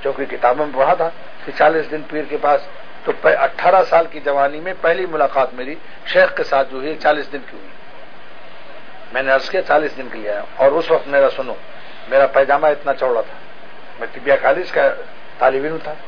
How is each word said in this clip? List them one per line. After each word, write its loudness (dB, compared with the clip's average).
چونکہ -2
کتابوں 2
میں -6
پڑھا 6
تھا 0
کہ -8
چالیس 4
دن -4
پیر -4
کے -2
پاس، 4
تو -2
پہ-، 6
اٹھارہ 4
سال 6
کی -10
جوانی 0
میں -8
پہلی 2
ملاقات 0
میری -8
شیخ 4
کے 0
ساتھ 0
جو -8
ہوئی، -6
چالیس 2
دن -6
کی -12
ہوئی۔ -10
میں -2
نے 2
عرض 2
کیا، 0
"چالیس 2
دن -8
کے -10
لیے -8
آیا -2
ہوں۔" -8
اور 6
اس 0
وقت 2
میرا، 6
سنو، -6
میرا 6
پیجامہ 4
اتنا 0
چوڑا 0
تھا، -8
میں -8
طبیہ 2
کالج 0
کا 4
طالب 4
علم -4
تھا -8